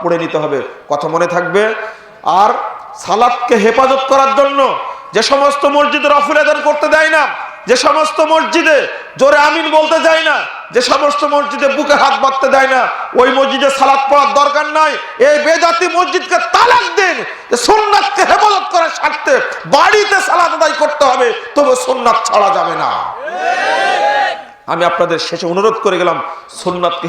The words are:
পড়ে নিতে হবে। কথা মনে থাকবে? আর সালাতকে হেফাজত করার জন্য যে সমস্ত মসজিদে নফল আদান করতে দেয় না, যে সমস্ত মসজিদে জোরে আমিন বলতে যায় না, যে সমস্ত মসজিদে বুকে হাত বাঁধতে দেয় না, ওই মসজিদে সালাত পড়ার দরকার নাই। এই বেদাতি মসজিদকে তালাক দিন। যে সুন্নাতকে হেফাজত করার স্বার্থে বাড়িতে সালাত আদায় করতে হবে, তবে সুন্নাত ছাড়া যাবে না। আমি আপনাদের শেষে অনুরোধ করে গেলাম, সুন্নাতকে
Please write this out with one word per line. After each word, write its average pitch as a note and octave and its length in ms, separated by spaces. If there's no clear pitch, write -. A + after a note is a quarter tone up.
পড়ে E3+ 220
নিতে D#3+ 140
হবে। D3 220
কথা D3 180
মনে D#3+ 200
থাকবে? F3 360
আর A3 100
সালাতকে A#3+ 600
হেফাজত C4 380
করার C4+ 280
জন্য C#4 200
যে G3+ 80
সমস্ত C#4 340
মসজিদে D4 440
নফল D4 280
আদান D4 300
করতে D4 200
দেয় D#4 280
না, D4+ 80
যে A#3 80
সমস্ত D4+ 460
মসজিদে D#4 560
জোরে C#4+ 200
আমিন D4+ 340
বলতে D#4 280
যায় D#4+ 240
না, D4+ 120
যে - 100
সমস্ত C#4+ 420
মসজিদে C#4+ 440
বুকে C#4+ 280
হাত C#4 260
বাঁধতে C4+ 260
দেয় C4+ 200
না, C4 140
ওই A#3+ 180
মসজিদে C4+ 380
সালাত C4+ 400
পড়ার C#4+ 240
দরকার C#4+ 320
নাই। D4+ 260
এই D4 160
বেদাতি E4+ 420
মসজিদকে F4 500
তালাক A#4 320
দিন। F4 220
যে - 80
সুন্নাতকে G#4 640
হেফাজত G4+ 500
করার E4 180
স্বার্থে D4+ 440
বাড়িতে F#4+ 560
সালাত E4+ 320
আদায় D#4+ 260
করতে D4 260
হবে, B3+ 220
তবে C4+ 200
সুন্নাত A#3+ 420
ছাড়া G3+ 220
যাবে F3 260
না। C#3+ 140
আমি E3 180
আপনাদের E3+ 340
শেষে E3 280
অনুরোধ G3 280
করে F#3+ 120
গেলাম, E3+ 200
সুন্নাতকে F3 600